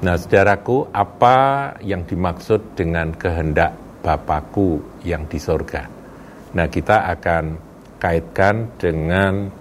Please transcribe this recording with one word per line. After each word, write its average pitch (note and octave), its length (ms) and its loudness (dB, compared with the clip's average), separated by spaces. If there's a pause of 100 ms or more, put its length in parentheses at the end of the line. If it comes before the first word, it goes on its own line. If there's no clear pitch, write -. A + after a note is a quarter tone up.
Nah, F2 80 2
saudaraku, G2 720 2
apa C3 960 2
yang F#2 240 -6
dimaksud F2+ 720 -2
dengan E2 320 -2
kehendak E2 640 0 (240)
Bapakku D#2+ 800 -2 (240)
yang D#2+ 240 -4
di - 80 -8
sorga? D2+ 480 -4 (720)
Nah, E2 160 0
kita F#2 400 2
akan E2 320 0 (560)
kaitkan G2 800 0
dengan F#2+ 800 0